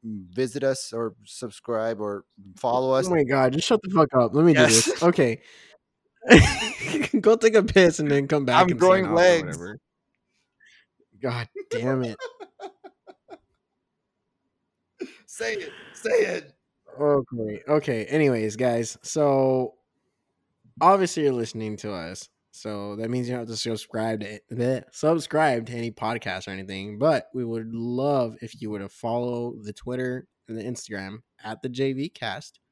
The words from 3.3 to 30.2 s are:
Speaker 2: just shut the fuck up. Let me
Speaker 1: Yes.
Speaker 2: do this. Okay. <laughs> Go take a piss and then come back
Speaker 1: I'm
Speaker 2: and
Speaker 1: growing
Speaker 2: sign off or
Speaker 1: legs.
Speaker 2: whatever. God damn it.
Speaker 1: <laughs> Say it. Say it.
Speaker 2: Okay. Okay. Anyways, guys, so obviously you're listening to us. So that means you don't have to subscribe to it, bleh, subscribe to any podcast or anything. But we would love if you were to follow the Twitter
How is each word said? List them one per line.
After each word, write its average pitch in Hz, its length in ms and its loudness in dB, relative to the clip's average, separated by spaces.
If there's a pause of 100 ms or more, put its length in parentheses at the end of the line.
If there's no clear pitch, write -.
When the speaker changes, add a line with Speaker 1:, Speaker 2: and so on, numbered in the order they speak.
Speaker 2:
just 151 160 -2
shut 220 160 2
the 190 60 -10
fuck 160 260 4
up. 120 180 4
Let 151 120 4
me 170 80 8
Speaker 1:
Yes. 143 320 6
Speaker 2:
do 359 60 0
this. - 120 -2
Okay. 151 380 2 (880)
<laughs> - 920 4
Go 214 160 6
take 226 200 2
a 208 80 6
piss 185 360 4
and 151 100 0
then 139 200 2
come 147 160 0
back 127 180 4
Speaker 1:
I'm 185 80 2
Speaker 2:
and 131 80 -2
Speaker 1:
growing 185 240 6
Speaker 2:
sign 185 100 -2
off 165 60 4
or 175 40 6
Speaker 1:
legs. 170 200 6 (140)
Speaker 2:
whatever. 98 200 -12 (1400)
God 120 280 -6 (200)
damn 127 340 -2
it. 113 120 -8 (460)
Speaker 1:
<laughs> - 760 -20 (1900)
Say - 280 -6
it. 175 180 -8 (220)
Say - 160 -6
it. 190 440 0 (460)
Speaker 2:
Okay. 127 680 0
Okay. 135 380 0
Anyways, 127 500 0
guys, 117 460 -2
so 135 720 2 (1080)
obviously 180 420 4
you're 139 100 4
listening 110 440 -6
to 104 160 -8
us. 87 360 -10 (220)
So 104 460 -10
that 113 120 -6
means 123 200 -4
you 123 60 -4
don't 123 60 -6
have 113 80 -10
to 113 60 -10
subscribe 110 680 -4
to 104 140 -10
it, 104 160 -20
bleh, 120 400 -2
subscribe 151 760 0
to 123 60 -12
any 117 180 -6
podcast 110 560 -6
or 98 40 -10
anything. 98 460 -10
But 139 360 0
we 127 120 -6
would 113 280 -8
love 120 680 -2
if - 200 -16
you 107 100 -8
were 104 80 -6
to 98 100 -10
follow 120 720 -6
the 107 100 -14
Twitter 127 560 -8 (200)